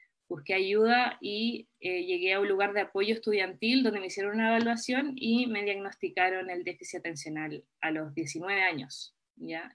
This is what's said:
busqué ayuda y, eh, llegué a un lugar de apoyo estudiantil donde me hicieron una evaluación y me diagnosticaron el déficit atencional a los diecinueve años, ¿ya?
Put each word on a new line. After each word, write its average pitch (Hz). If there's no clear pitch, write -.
busqué 165
ayuda 214
y, 226
eh, 180
llegué 180
a 196
un 202
lugar 202
de 202
apoyo 196
estudiantil 220
donde 208
me 185
hicieron 196
una 220
evaluación 233
y 233
me 208
diagnosticaron 185
el 180
déficit 175
atencional 156
a 160
los 156
diecinueve 170
años, -
¿ya? 165